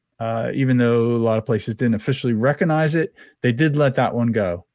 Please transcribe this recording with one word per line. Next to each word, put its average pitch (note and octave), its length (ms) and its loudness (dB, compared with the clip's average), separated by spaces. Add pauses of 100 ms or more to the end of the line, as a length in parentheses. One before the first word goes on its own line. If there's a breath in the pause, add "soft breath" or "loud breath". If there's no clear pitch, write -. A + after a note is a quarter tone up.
(180)
uh, A2+ 360 -4
even C3 240 2
though A#2 380 2
a - 20 0
lot A2+ 180 2
of A2 80 -2
places A2 300 -2
didn't A#2 200 0
officially B2+ 380 -2
recognize D#3 640 0
it, D#3+ 200 -2 (280 loud breath)
they B2 100 2
did D3 240 0
let C#3 200 2
that B2 180 0
one A#2 180 0
go. F2+ 320 -2 (100)